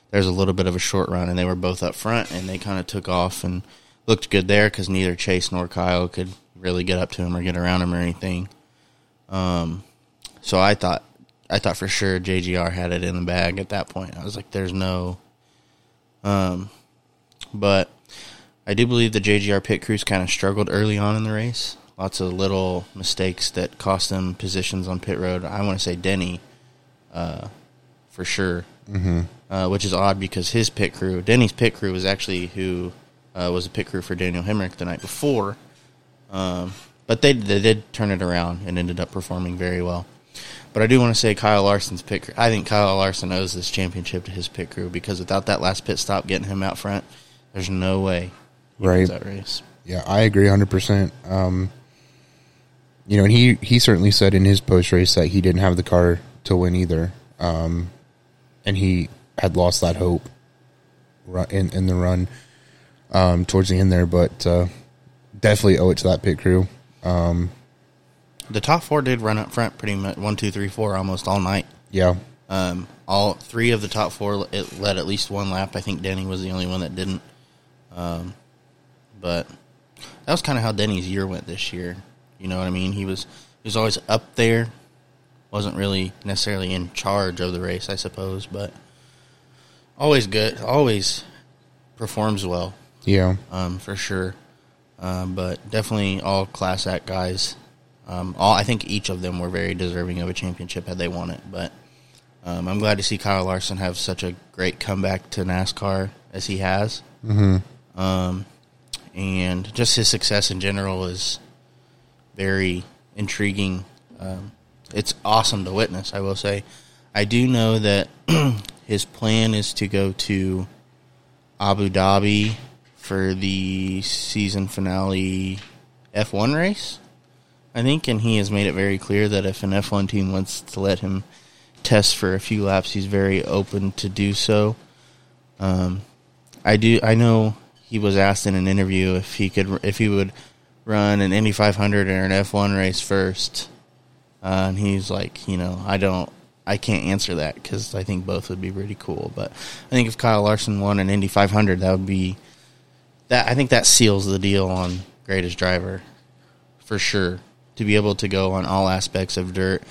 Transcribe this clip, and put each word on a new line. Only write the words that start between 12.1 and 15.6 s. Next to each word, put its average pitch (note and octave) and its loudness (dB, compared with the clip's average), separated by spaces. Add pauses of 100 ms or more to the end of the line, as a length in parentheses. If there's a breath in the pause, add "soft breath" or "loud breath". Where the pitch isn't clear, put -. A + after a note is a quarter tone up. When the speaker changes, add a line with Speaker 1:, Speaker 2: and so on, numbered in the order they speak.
Speaker 1:
J F#2 -2
G F2+ -2
R F2 0
had F2 -4
it F2 -2
in F2+ -4
the F2+ -4
bag F2 0
at F#2+ -8
that G2+ -4
point. F#2 -10
I E2+ -12
was G2 -10
like, - -14
"There's F#2+ -4
no," F#2 -2 (1040)